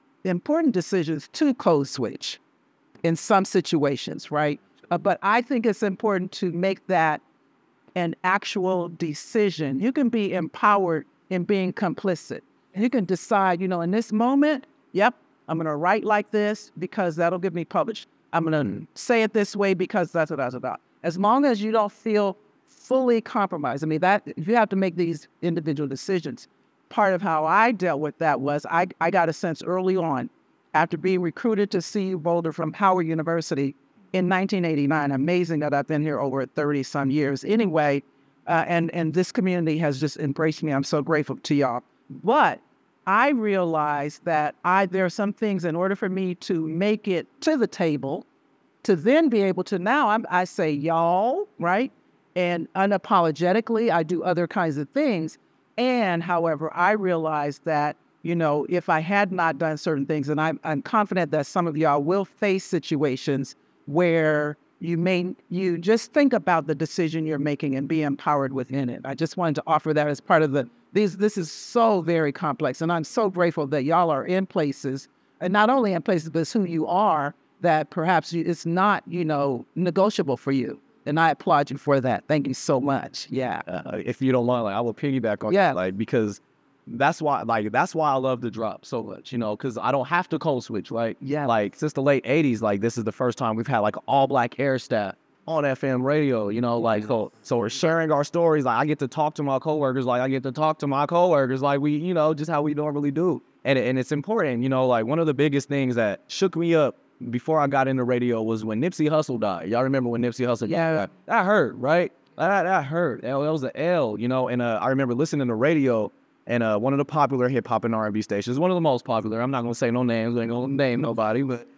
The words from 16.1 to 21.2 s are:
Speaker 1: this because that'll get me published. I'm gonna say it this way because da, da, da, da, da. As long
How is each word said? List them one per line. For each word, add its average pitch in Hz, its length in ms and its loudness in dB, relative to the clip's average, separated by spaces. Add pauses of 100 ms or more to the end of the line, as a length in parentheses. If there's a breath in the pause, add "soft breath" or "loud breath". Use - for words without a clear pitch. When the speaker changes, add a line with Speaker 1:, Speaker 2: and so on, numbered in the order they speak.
Speaker 1:
this 208 460 -2
because 175 380 -2
that'll 170 240 0
get 175 140 -2
me 170 100 -4
published. 175 460 -4 (240)
I'm 165 100 0
gonna 147 380 0 (140)
say 233 260 2
it 220 100 0
this 208 240 0
way 196 200 2
because 175 360 -2
da, 165 140 2
da, 156 100 -6
da, 135 140 -2
da, 123 100 -8
da. 123 160 -6 (280)
As 165 140 -2
long 226 280 4